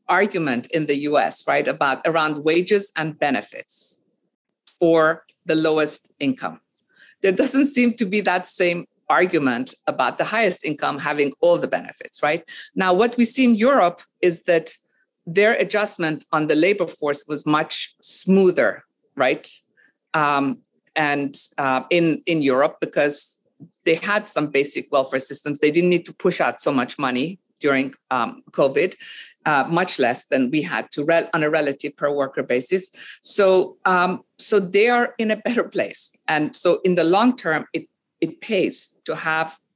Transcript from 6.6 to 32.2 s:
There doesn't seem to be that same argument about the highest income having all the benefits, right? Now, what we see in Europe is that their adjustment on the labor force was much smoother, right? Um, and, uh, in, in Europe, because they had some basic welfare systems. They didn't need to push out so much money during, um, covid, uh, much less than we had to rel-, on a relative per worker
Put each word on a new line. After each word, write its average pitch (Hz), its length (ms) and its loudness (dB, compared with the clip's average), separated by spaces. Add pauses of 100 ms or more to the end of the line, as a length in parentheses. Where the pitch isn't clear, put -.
There 196 100 4
doesn't 269 340 2
seem 240 280 2
to 233 100 -2
be 202 160 -2
that 180 260 0
same 175 400 0 (220)
argument 147 640 0 (120)
about 139 320 -2
the 170 60 -2
highest 214 400 -2
income 143 340 -4
having 147 420 -2
all 170 180 4
the - 100 -2
benefits, - 540 -8
right? 156 260 -2 (260)
Now, 185 200 2
what 233 220 2
we 240 80 4
see 262 200 2
in 240 120 6
Europe 208 460 2 (180)
is 175 220 2
that 165 300 0 (540)
their 202 280 4
adjustment 202 800 -2
on 156 140 0
the 156 80 2
labor 180 320 2
force 143 400 -4
was 147 180 -6
much 156 580 -2
smoother, 180 840 2 (320)
right? 139 320 0 (680)
Um, 139 440 0 (360)
and, 143 400 -2 (240)
uh, 131 320 0
in, 170 360 2
in 165 160 0
Europe, 139 380 2
because 147 600 -2 (420)
they 160 120 2
had 208 320 -4
some 151 180 -2
basic 143 460 -2
welfare 135 260 0
systems. 143 400 -6
They 151 140 4
didn't 175 180 2
need 175 160 0
to - 80 -16
push - 260 -2
out 127 200 -2
so 151 120 0
much 123 260 -2
money 139 420 -4 (200)
during, 139 340 0 (160)
um, 123 320 -4 (100)
covid, 147 420 0 (500)
uh, 143 240 2
much 175 300 0
less 123 280 0
than 131 240 0
we 151 120 0
had 113 300 -6
to 147 120 -4
rel-, 165 300 2
on 160 80 0
a 151 80 2
relative 147 460 -2
per 147 140 -2
worker 139 340 -4